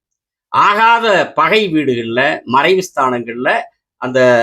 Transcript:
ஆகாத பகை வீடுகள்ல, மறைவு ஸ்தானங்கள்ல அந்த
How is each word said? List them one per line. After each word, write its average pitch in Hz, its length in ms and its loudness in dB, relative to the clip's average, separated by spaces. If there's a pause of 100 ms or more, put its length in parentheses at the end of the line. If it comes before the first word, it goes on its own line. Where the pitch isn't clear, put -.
(520)
ஆகாத 226 540 2 (260)
பகை 160 360 0
வீடுகள்ல, 123 520 -2 (240)
மறைவு 156 380 0
ஸ்தானங்கள்ல 123 680 -4 (520)
அந்த 127 180 -2 (220)